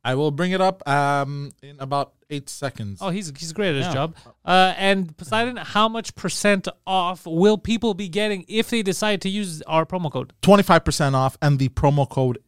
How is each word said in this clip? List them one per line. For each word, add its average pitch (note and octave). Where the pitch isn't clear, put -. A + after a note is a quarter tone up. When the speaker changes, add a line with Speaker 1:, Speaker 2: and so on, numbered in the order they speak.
Speaker 1:
I C3
will D3
bring F3
it F#3+
up, F#3+
um, C#3+
in C#3+
about C3+
eight C#3+
seconds. G#2+
Speaker 2:
Oh, F#3+
he's, F3
he's E3
great G3
at D3
his D3+
Speaker 3:
Yeah. E3+
Speaker 2:
job. D#3
Uh, F#3
and F#3+
Poseidon, A#3
how G#3
much A3+
percent G3+
off F#3
will F3+
people A3
be F#3+
getting G3+
if A3
they A#3
decide G3
to G3
use F#3+
our D#3+
promo F3+
code? B2+
Speaker 1:
Twenty-five F#3+
percent C#3+
off, C3
and C#3+
the C3+
promo C#3+
code B2+